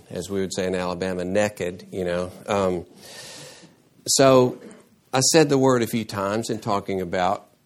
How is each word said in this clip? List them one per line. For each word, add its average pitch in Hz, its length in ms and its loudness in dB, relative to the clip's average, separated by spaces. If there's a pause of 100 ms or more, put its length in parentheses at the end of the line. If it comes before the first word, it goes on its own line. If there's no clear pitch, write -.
as 90 200 -10
we 98 120 -4
would 92 120 -4
say 95 140 -4
in 92 80 -2
Alabama, 90 500 -4
naked, 95 680 -2
you 92 140 -4
know. 90 260 -2 (160)
Um, 92 380 0 (1200)
so 131 520 4 (540)
I 131 80 2
said 151 280 4
the 143 80 2
word 131 240 4
a 113 60 0
few 113 180 -2
times 104 440 -4
in 110 100 -4
talking 98 420 -2
about 92 460 -2 (180)